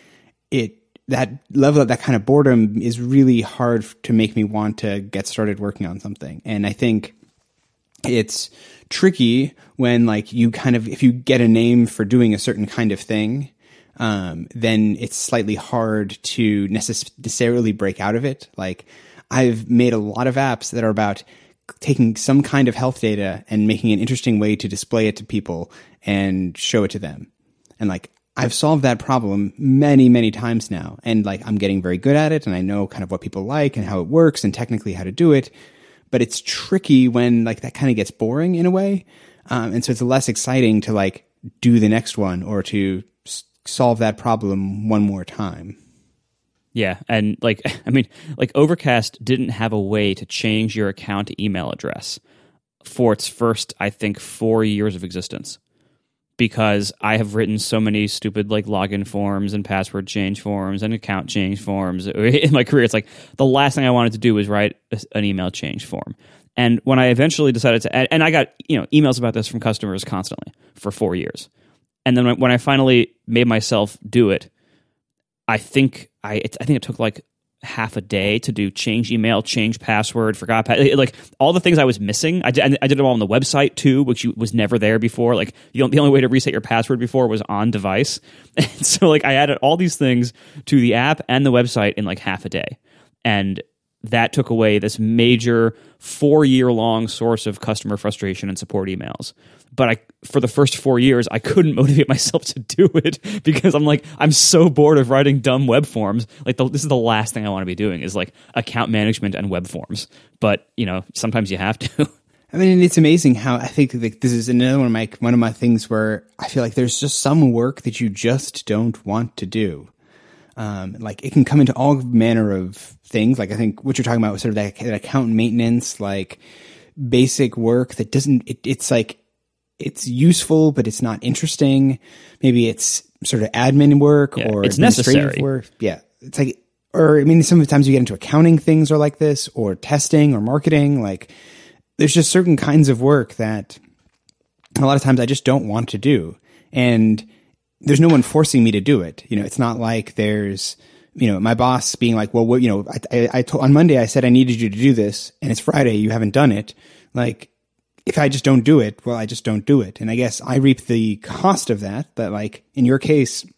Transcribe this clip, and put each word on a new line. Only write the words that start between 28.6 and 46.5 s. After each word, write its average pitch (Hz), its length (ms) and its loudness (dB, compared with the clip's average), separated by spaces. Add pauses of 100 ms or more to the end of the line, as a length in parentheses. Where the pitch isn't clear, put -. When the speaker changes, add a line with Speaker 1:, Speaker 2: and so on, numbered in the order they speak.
Speaker 1:
that 123 160 0
problem 101 580 -2
many, 139 520 4
many 117 240 4
times 113 380 -6
now. 85 320 -10
And, 110 220 0
like, 98 220 -8
I'm 110 100 -4
getting 98 240 0
very 90 180 -4
good 139 180 2
at 151 160 2
it, 151 140 -4
and 98 80 -4
I 90 80 -4
know 98 260 -4
kind 101 160 -10
of 92 60 -12
what 95 100 -6
people - 240 -10
like 143 320 -2
and 98 100 -6
how 98 140 -4
it 85 80 -6
works 156 360 2
and 101 80 0
technically 113 400 -6
how 90 120 -8
to 92 80 -8
do 160 200 4
it. 131 180 2 (600)
But 123 100 0
it's - 220 -4
tricky 139 680 2
when, 120 360 2
like, 113 160 -6
that 123 140 -12
kinda 135 200 0
gets 107 160 -4
boring 151 440 -2
in 170 120 0
a 180 40 2
way. 196 360 -2 (420)
Um, 117 240 -4
and 117 100 -2
so 135 100 -4
it's 113 100 -4
less 127 260 0
exciting 117 540 0
to, 113 100 -4
like, 98 320 -2 (360)
do 117 180 4
the 107 100 4
next 110 300 -2
one 92 240 -4
or 98 220 -6
to 98 380 -4 (220)
s-, - 200 -14 (220)
solve 120 340 0
that 107 180 -2
problem 104 720 -4
one 107 120 4
more 98 220 -2
time. 90 540 -12 (960)